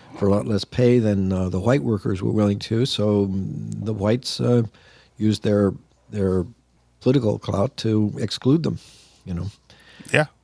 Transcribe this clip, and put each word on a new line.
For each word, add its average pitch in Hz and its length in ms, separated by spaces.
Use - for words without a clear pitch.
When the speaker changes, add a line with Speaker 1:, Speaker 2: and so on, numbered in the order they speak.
Speaker 1:
for 101 80
a 98 40
lot 104 160
less 104 180
pay 123 340
than, 98 340
uh, 92 160
the 92 120
white 123 220
workers 107 380
were 110 120
willing 101 260
to. 110 260
So, 104 440
mm, 104 540
the 110 120
whites, 107 460
uh, 123 240
used 107 260
their, 101 300
their 95 340
political 127 380
clout 101 400
to 107 400
exclude 127 440
them, - 160
you 95 80
know. 87 180
Speaker 2:
Yeah. 147 140